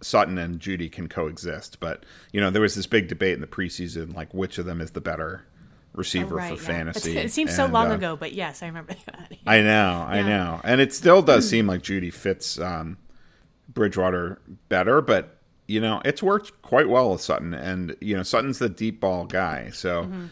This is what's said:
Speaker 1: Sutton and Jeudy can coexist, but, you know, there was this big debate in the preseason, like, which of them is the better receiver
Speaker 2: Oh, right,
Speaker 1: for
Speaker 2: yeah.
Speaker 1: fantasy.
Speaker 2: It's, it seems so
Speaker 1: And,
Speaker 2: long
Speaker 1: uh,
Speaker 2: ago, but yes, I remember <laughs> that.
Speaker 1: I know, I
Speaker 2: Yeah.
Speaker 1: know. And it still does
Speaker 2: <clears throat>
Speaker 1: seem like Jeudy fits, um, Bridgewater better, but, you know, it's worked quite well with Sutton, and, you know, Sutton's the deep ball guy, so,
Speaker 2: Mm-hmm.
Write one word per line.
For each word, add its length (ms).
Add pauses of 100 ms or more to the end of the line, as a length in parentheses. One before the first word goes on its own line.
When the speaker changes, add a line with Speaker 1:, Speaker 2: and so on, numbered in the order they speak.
Speaker 1:
Sutton 360
and 220
Jeudy 320
can 180
coexist, 680
but, 260 (260)
you 80
know, 120
there 100
was 140
this 100
big 220
debate 260
in 80
the 60
preseason, 680
like, 180
which 240
of 80
them 140
is 120
the 100
better 440 (480)
receiver 420
Speaker 2:
Oh, 20
right, 200
Speaker 1:
for 40
Speaker 2:
yeah. 60 (100)
Speaker 1:
fantasy. 400
Speaker 2:
It's, 140
it 20
seems 220
so 100
Speaker 1:
And, 80
Speaker 2:
long 180
Speaker 1:
uh, 40
Speaker 2:
ago, 200
but 180
yes, 280
I 60
remember 340
<laughs> 60
that. 260 (140)
Speaker 1:
I 140
know, 460
I 100
Speaker 2:
Yeah. 100
Speaker 1:
know. 360
And 180
it 120
still 300
does 260
Speaker 2:
<clears throat> 0
Speaker 1:
seem 180
like 140
Jeudy 320
fits, 460
um, 380 (720)
Bridgewater 720 (300)
better, 320
but, 360 (300)
you 120
know, 240
it's 180
worked 400
quite 280
well 220
with 100
Sutton, 320
and, 480
you 160
know, 60
Sutton's 360
the 100
deep 300
ball 260
guy, 480
so, 300
Speaker 2:
Mm-hmm. 280